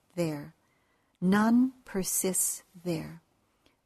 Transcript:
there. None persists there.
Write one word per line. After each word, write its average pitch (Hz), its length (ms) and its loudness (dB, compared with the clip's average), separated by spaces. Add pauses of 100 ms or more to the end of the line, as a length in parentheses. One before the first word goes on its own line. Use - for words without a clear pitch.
(160)
there. 156 380 -6 (640)
None 226 520 4 (120)
persists - 800 -2 (220)
there. 160 380 -6 (640)